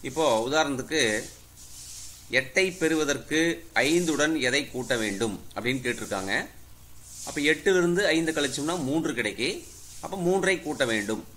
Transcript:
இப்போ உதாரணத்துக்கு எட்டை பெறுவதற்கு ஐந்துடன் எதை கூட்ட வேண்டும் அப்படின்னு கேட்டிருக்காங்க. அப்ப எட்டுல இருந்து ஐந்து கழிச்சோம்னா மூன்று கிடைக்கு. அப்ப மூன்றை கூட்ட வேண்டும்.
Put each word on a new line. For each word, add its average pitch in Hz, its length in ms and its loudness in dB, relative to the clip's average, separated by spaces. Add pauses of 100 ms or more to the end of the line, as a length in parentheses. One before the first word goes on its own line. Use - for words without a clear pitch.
(100)
இப்போ 156 140 0 (220)
உதாரணத்துக்கு 143 560 2 (1400)
எட்டை 131 260 2 (140)
பெறுவதற்கு 156 640 2 (480)
ஐந்துடன் 160 440 2 (140)
எதை 131 140 4 (100)
கூட்ட 123 220 -4 (100)
வேண்டும் 101 340 0 (180)
அப்படின்னு 123 300 -2
கேட்டிருக்காங்க. 104 480 -4 (960)
அப்ப 143 100 -6 (140)
எட்டுல 185 320 2
இருந்து 175 200 2 (120)
ஐந்து 160 220 2
கழிச்சோம்னா 143 380 0 (140)
மூன்று 156 300 0
கிடைக்கு. 107 320 -2 (540)
அப்ப 165 120 -6 (120)
மூன்றை 185 360 4
கூட்ட 139 280 0
வேண்டும். 110 300 0 (140)